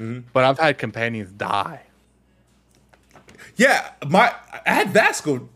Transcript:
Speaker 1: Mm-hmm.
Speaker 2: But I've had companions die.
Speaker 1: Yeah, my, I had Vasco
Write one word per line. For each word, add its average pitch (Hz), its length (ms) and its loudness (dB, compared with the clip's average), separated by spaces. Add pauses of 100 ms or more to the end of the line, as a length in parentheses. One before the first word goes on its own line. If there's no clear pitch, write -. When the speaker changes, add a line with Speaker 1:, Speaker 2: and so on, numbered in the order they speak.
Speaker 1:
Mm-hmm. 117 200 -10 (120)
Speaker 2:
But 131 120 4
I've 131 140 2
had 156 180 2
companions 113 560 -6
die. 101 480 -6 (1800)
Speaker 1:
Yeah, 202 340 2 (160)
my, 190 280 4 (320)
I - 60 0
had 269 180 0
Vasco 147 640 0